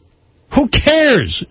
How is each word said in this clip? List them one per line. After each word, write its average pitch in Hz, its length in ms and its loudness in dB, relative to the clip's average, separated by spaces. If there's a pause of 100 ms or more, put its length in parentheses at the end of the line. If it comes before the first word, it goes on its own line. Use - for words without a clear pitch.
(560)
Who 277 120 0
cares 294 840 0